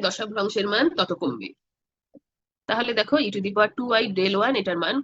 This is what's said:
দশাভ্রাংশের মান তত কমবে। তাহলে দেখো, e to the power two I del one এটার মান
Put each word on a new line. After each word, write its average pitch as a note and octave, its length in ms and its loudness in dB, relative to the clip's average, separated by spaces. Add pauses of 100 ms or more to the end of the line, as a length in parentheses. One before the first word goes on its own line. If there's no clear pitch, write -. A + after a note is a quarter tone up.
দশাভ্রাংশের G#3 680 -2
মান B3 120 2 (120)
তত F#3 140 0 (100)
কমবে। A#2 280 -4 (1200)
তাহলে A#3 300 0
দেখো, G#3+ 160 2 (120)
e - 60 0
to G#3 120 -2
the G3+ 100 -2
power G#3 220 4
two B3 120 -4 (120)
I A#3+ 40 0 (120)
del F#3+ 160 2 (120)
one C4 160 2
এটার F#3 220 -2
মান G#3 200 0